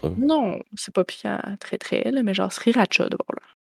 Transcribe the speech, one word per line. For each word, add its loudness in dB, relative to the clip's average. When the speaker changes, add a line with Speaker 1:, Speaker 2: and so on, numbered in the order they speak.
Speaker 1:
hein ? -2
Speaker 2:
Non, 2
c'est -10
pas 4
piquant, -6
très, -6
très, 0
là, 2
mais 2
genre 0
sriracha, 4
de -4
bord, -4
là. -14